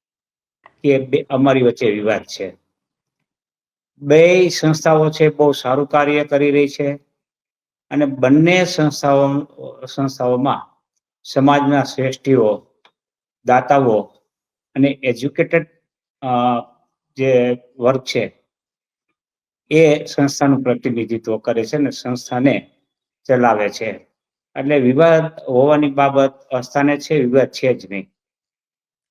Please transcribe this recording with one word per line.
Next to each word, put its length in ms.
કે 160
બે, 300
અમારી 320
વચ્ચે 300
વિવાદ 320
છે. 340
બે 520
સંસ્થાઓ 600
છે, 200
બહુ 220
સારું 360
કાર્ય 360
કરી 280
રહી 160
છે 280
અને 160
બંને 600
સંસ્થાઓ, 840
સંસ્થાઓમાં 1000
સમાજના 600
શ્રેષ્ઠીઓ, 840
દાતાઓ 560
અને 120
એજ્યુકેટેડ, 800
અ, 60
જે 400
વર્ગ 240
છે, 400
એ 340
સંસ્થાનું 580
પ્રતિનિધિત્વ 720
કરે 280
છે 100
અને 140
સંસ્થાને 800
ચલાવે 460
છે. 340
એટલે 240
વિવાદ 600
હોવાની 520
બાબત 400
અસ્થાને 640
છે, 220
વિવાદ 320
છે 220
જ 180
નહીં. 200